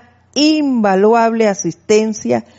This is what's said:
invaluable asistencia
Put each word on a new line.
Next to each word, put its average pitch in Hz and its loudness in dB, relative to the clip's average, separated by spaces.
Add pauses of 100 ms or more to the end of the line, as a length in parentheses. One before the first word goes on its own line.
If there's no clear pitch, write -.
(340)
invaluable 226 0
asistencia 214 -2 (140)